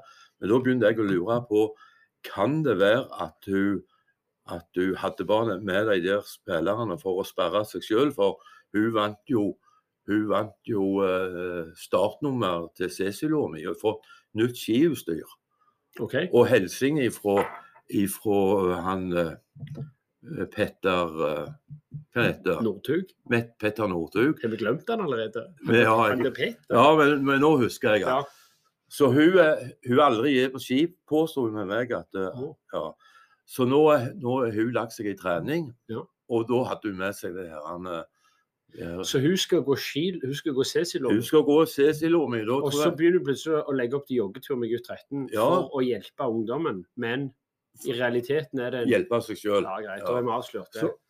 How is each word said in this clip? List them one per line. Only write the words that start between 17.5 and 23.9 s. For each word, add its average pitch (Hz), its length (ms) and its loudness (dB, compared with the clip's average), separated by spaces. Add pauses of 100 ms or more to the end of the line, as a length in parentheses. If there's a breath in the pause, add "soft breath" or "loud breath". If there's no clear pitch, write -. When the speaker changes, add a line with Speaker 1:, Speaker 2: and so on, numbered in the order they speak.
Speaker 1:
ifra, 101 560 0 (240)
eh, 87 180 -2
han, 92 300 -4
eh, - 1300 -8
Petter, 90 760 -2
eh, 76 300 -2 (580)
hva 120 160 0
heter 87 320 0
han? 113 80 -2
Speaker 2:
Northug? 127 480 -4 (160)
Speaker 1:
Met-, 117 300 0
Petter 107 300 -2
Northug. 95 540 0